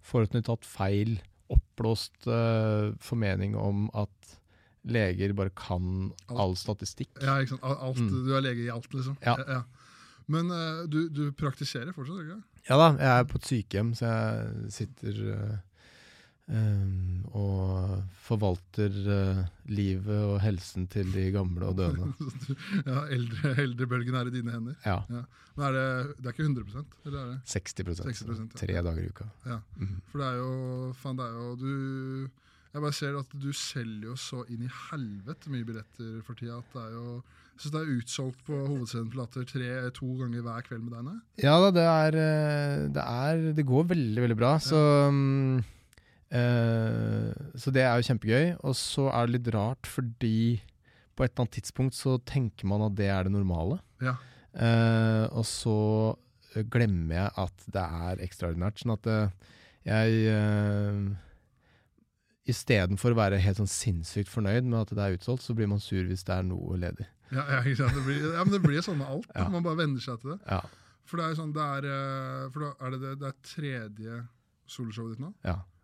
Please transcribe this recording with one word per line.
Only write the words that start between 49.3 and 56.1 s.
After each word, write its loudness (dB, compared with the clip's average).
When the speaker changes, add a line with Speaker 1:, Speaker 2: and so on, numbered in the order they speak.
Speaker 1:
litt 0
rart, 0
fordi 2
på 2
et 2
eller 0
annet -8
tidspunkt -2
så 2
tenker -2
man 2
at 2
det 2
er 2
det 2
normale. 2
Speaker 2:
Ja. -2
Speaker 1:
Eh, 4
og 0
så, 2